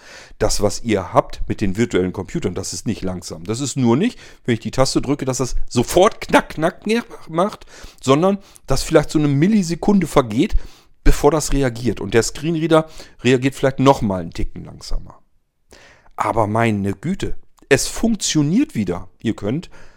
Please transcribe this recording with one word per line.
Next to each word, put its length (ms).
Das, 240
was 200
ihr 300
habt 340
mit 140
den 160
virtuellen 360
Computern, 420
das 180
ist 160
nicht 140
langsam. 420
Das 160
ist 160
nur 200
nicht, 220
wenn 100
ich 60
die 120
Taste 280
drücke, 260
dass 120
das 160
sofort 520
knack, 340
knack 760
macht, 360
sondern 360
dass 160
vielleicht 280
so 100
eine 80
Millisekunde 800
vergeht, 480
bevor 280
das 200
reagiert. 480
Und 140
der 80
Screenreader 640
reagiert 320
vielleicht 240
noch 220
mal 180
einen 100
Ticken 340
langsamer. 540
Aber 320
meine 460
Güte, 440
es 200
funktioniert 880
wieder. 320
Ihr 140
könnt 340